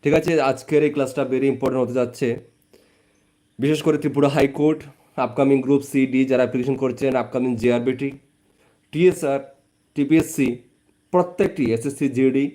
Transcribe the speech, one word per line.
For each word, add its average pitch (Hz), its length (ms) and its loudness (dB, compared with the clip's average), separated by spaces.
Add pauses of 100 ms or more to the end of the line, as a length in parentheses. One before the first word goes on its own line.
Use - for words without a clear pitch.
ঠিক 147 100 2
আছে, 160 280 2
আজকের 135 420 0
এই 147 60 2
ক্লাসটা 135 340 -2
very 131 300 0
important 127 300 -2
হতে 120 100 -4
যাচ্ছে। 123 340 -2 (1300)
বিশেষ 151 220 0
করে 156 160 0
ত্রিপুরা 143 320 2
হাইকোর্ট, 147 500 2 (360)
আপকামিং 135 460 2
গ্রুপ 139 200 2
সি, 139 240 -2
ডি 131 200 0
যারা 127 180 2
অ্যাপ্লিকেশন 123 320 -2
করছেন, 131 400 -2
আপকামিং 123 400 -2
জেআরবিটি, 123 560 -2 (800)
টিএসআর, 156 480 2 (560)
টিপিএসসি, 151 520 2 (640)
প্রত্যেকটি 180 520 0 (100)
এসএসসি, 135 360 -4
জিডি, 131 460 2